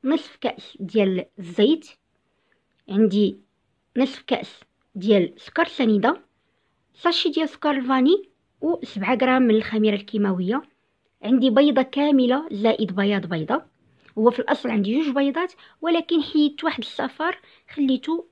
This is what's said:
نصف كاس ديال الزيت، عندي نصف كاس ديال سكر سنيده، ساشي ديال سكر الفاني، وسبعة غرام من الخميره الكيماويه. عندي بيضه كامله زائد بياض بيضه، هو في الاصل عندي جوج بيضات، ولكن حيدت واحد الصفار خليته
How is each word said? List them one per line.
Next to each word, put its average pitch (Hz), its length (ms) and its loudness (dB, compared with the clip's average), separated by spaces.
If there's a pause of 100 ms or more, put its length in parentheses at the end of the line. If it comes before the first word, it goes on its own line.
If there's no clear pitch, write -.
نصف 294 320 -4
كاس - 440 -10
ديال 190 440 0 (140)
الزيت، 220 520 0 (960)
عندي 202 500 2 (580)
نصف 269 260 -2
كاس - 380 -6 (340)
ديال 196 420 2
سكر - 280 -4
سنيده، 233 560 0 (760)
ساشي 339 340 -2
ديال 311 200 -2
سكر - 220 -4
الفاني، 269 520 2 (380)
وسبعة 254 640 -4
غرام 262 200 4
من 226 120 4
الخميره 214 400 0
الكيماويه. 202 680 -4 (600)
عندي 254 280 2
بيضه 269 320 4
كامله 277 680 0
زائد 208 440 -2
بياض 196 300 0
بيضه، 175 360 -4 (560)
هو 220 120 4
في 247 80 -6
الاصل 247 320 -2
عندي 214 300 0
جوج 294 140 -2
بيضات، 277 380 -2 (280)
ولكن 330 420 0
حيدت 294 420 0
واحد 294 180 -4
الصفار 311 560 -6 (360)
خليته 285 580 -2